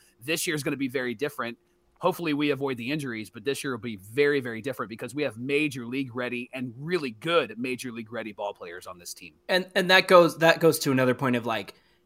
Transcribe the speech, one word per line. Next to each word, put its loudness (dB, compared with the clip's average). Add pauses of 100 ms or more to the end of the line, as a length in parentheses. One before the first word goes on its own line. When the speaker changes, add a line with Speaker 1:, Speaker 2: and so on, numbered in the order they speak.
(220)
Speaker 1:
This -4
year's -2
gonna -2
be -2
very -4
different. -6 (440)
Hopefully 0
we 2
avoid -2
the -6
injuries, -6
but -16
this -2
year -4
will -6
be -8
very, 2
very -6
different -6
because -10
we -4
have -4
major -2
league -6
ready -6
and -8
really -4
good 0
major -6
league -12
ready -8
ball -6
players -14
on -16
this -14
team. -20 (140)
Speaker 2:
And, 2
and 2
that 8
goes, 8
that 6
goes 6
to 0
another 4
point 0
of, -4
like, -4 (320)